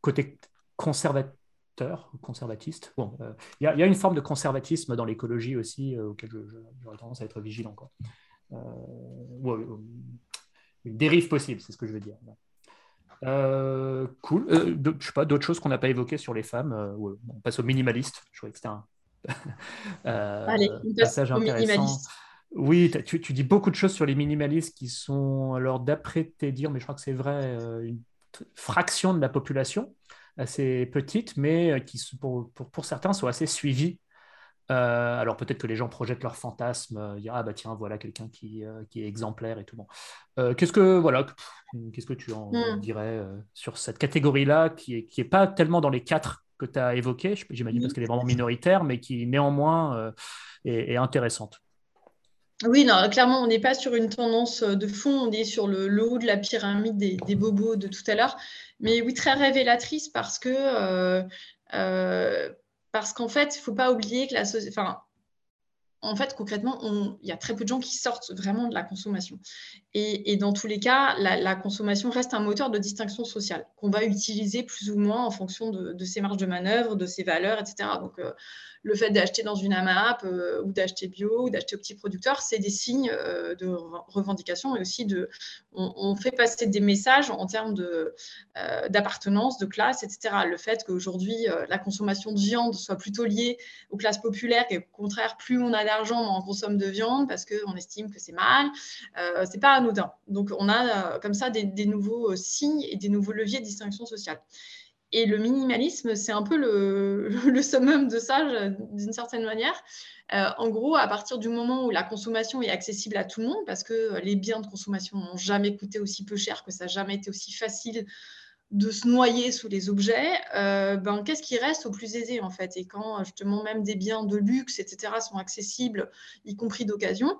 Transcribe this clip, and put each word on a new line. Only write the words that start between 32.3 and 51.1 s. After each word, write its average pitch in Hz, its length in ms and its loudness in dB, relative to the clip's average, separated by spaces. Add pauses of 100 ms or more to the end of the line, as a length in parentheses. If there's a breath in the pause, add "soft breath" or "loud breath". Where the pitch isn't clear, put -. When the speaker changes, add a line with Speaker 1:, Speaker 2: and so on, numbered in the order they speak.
Speaker 1:
pour, - 180 -14
pour - 140 -8
certains, 185 280 0
sont 190 140 0
assez 123 200 0
suivis. 147 520 0 (720 soft breath)
Euh, 120 500 2
alors 113 160 0
peut-être - 220 -4
que - 80 -6
les 110 100 -4
gens 117 140 -4
projettent 123 320 -6
leurs 113 140 -6
fantasmes, 120 600 -6
euh, 104 240 -10
dire, « 110 160 -10
Ah 117 60 -2
bah 110 100 -6
tiens, 110 220 -10
voilà 104 240 -8
quelqu'un 110 300 -14
qui, 110 360 -14
euh, 110 240 -14
qui 113 140 -10
est 107 40 -8
exemplaire 110 520 -8
et 98 60 -12
tout. » - 120 -20
Bon. 107 100 -16 (520 loud breath)
Euh, 123 160 2
qu'est-ce 175 180 2
que, 185 240 8
voilà, 143 280 6
pff, - 260 -12 (420 loud breath)
qu'est-ce 120 140 -12
que 135 80 -6
tu 117 180 -10
en 107 180 -8
Speaker 2:
Hmm. 113 300 0
Speaker 1:
dirais, 110 380 -4
euh, 98 180 -8 (160)
sur - 240 -10
cette - 220 -8
catégorie-là 143 720 6
qui 127 240 -10
est, 113 100 -6
qui - 160 -6
est 117 40 0
pas 190 220 8
tellement 170 360 4
dans 143 80 4
les 127 120 0
quatre - 420 -2 (120)
que - 80 -6
t'as 127 300 0
évoquées, 127 420 0
je, - 140 -14
j'imagine 120 300 -2
Speaker 2:
Oui. 123 40 0
Speaker 1:
parce 135 80 -2
qu'elle 120 120 -2
est - 20 -2
vraiment 120 180 0
minoritaire, 123 600 4
mais 123 160 0
qui 120 260 -6
néanmoins, 143 720 2
euh, 110 140 -4 (520 loud breath)
est, 117 280 -2
est 120 40 2
intéressante. 123 640 0 (1040)